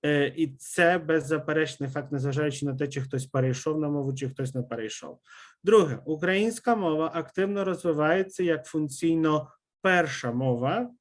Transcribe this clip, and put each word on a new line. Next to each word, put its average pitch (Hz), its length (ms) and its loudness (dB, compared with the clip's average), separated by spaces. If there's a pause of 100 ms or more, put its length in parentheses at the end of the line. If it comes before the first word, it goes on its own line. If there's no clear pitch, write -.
Е, 147 220 4 (100)
і 151 200 -2
це 175 420 2
беззаперечний 151 920 -2
факт, 143 220 -6
незважаючи 139 540 -2
на 139 80 -2
те, 139 140 -2
чи 139 120 -6
хтось 131 260 -4
перейшов 131 540 0
на 151 80 -2
мову, 139 260 -2
чи 135 140 -6
хтось 131 260 -6
не 127 80 -4
перейшов. - 580 -10 (440)
Друге, 175 400 6
українська 196 720 0
мова 160 380 0
активно 190 500 -2
розвивається 175 760 0
як 160 240 0
функційно 156 840 0 (340)
перша 160 500 2
мова 131 580 0 (100)